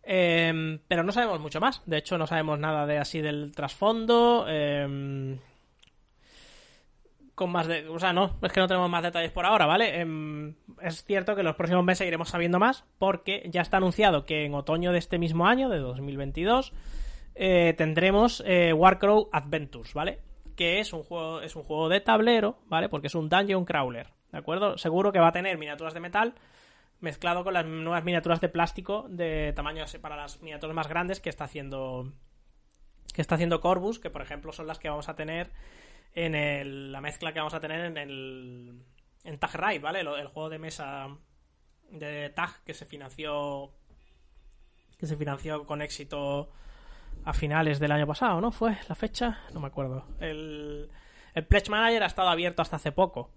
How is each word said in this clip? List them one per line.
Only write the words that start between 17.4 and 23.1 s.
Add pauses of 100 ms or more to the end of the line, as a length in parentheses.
tendremos,
eh,
Warcrow
Adventures,
¿vale? (360)
Que
es
un
juego,
es
un
juego
de
tablero,
¿vale?
Porque
es